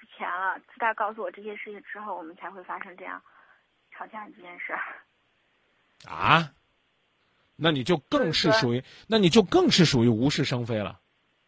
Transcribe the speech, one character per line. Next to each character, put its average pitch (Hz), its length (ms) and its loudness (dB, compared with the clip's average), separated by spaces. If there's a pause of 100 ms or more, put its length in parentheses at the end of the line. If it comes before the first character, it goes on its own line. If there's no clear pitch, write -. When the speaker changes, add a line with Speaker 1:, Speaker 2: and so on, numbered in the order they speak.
(160)
Speaker 1:
前 190 120 -10
了， 185 280 -4 (160)
自 - 60 -20
打 226 160 -2
告 214 180 -4
诉 220 80 -14
我 185 120 -8
这 202 100 -20
些 208 140 -12
事 208 160 -14
情 196 100 -18
之 - 160 -16
后， 208 180 -12
我 180 60 -14
们 165 140 -18
才 175 120 -16
会 185 140 -16
发 175 220 -12
生 185 120 -16
这 185 80 -18
样 180 160 -14 (720)
吵 - 160 -16
架 214 220 -18
这 - 120 -20
件 175 200 -20
事 - 120 -12
儿。 147 80 -8 (1300)
Speaker 2:
啊？ 135 440 2 (1040)
那 160 160 0
你 135 100 -2
就 170 140 0
更 208 360 -2
是 - 200 2
属 175 200 2
于， 123 60 -2
Speaker 1:
就 131 60 -8
是 - 80 -20
说 - 160 -20
Speaker 2:
那 220 100 2
你 190 100 6
就 220 140 8
更 339 260 4
是 180 160 6
属 123 200 4
于 123 40 6
无 120 220 4
事 151 140 0
生 123 200 -4
非 113 120 -4
了。 101 240 -6 (480)